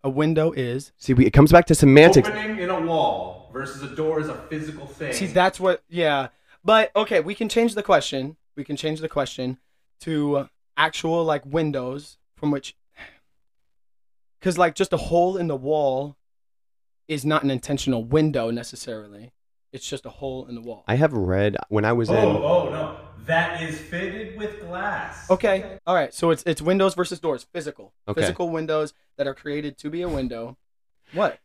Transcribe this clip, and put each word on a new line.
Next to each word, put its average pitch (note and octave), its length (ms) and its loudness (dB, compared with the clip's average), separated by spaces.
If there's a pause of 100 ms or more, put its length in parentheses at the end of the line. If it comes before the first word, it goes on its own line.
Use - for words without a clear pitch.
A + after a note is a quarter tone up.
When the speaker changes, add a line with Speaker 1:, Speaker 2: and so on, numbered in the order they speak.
Speaker 1:
A C#3 60 -2
window D#3 420 0
is C3 460 -6
Speaker 2:
See, - 160 -2
we, B2+ 120 8
it A2 80 4
comes D3+ 180 10
back E3+ 160 10
to D#3 80 6
semantics. D3+ 540 10
Speaker 3:
Opening G#3+ 300 -6
in F3+ 100 -4
a F3 120 -2
wall - 720 -4
versus C3+ 280 -12
a C#3+ 140 -12
door D#3 240 -2
is D3+ 100 -4
a - 60 -8 (140)
physical D3+ 360 -12
thing. C#3 280 -10
Speaker 1:
See, F#3+ 140 -4
that's F#3 320 2
what, F#3 300 0
yeah. D3+ 380 -2 (360)
But, G#3+ 320 4
okay, G#3 260 2
we F#3+ 140 -6
can G#3+ 140 -6
change A#3 260 0
the G#3 80 -4
question. C#3+ 540 0 (180)
We D3 80 -10
can D3 120 -8
change D#3 240 -6
the D#3 100 -8
question B2+ 480 -6 (440)
to D3 480 -2 (280)
actual, D#3+ 460 0
like, D3 220 -2
windows C#3+ 720 -4 (180)
from D3 160 -2
which, C#3 240 -6 (1700)
'cause, F3+ 160 -2
like, F3 180 2
just F#3 180 -2
a E3 40 0
hole F3+ 400 0
in F3 100 -2
the D3 80 -4
wall C#3 600 -2 (920)
is C#3+ 180 -6
not D3+ 180 2
an C#3 80 0
intentional C3 520 -4
window C#3 480 0
necessarily. A2+ 800 -12 (400)
It's - 180 -14
just C3+ 160 -10
a A#2+ 40 -14
hole C3 360 -10
in B2 100 -12
the A2+ 60 -14
wall. A#2 260 -14
Speaker 2:
I A2+ 80 0
have D3+ 180 2
read G2+ 440 0 (120)
when G#2 140 0
I A2+ 100 2
was A#2 160 0
Speaker 3:
Oh, - 40 2
Speaker 2:
in G#3+ 100 4 (200)
Speaker 3:
oh, E3+ 260 2
no. - 280 -8 (280)
That E3+ 360 -2
is D#3 180 -10
fitted F#3+ 580 -10
with G#3 220 -10
glass. F3 720 -10
Speaker 1:
Okay. F#3+ 560 0
All F#3 80 2
right. D3 180 0
So E3 180 0
it's, D#3 140 -2
it's D#3 160 -2
windows F#3+ 320 2
versus F3 280 -4
doors. D3+ 320 -4
Physical. C#3 400 -12 (140)
Speaker 2:
Okay. G#2 140 -4
Speaker 1:
Physical F3 280 -2
windows D#3 440 -4 (240)
that C#3 100 -4
are C#3 60 -6
created D3 440 -8
to C#3+ 120 -10
be E3 120 -8
a F3+ 80 -6
window. B2 480 -8 (560)
What? F3 320 -2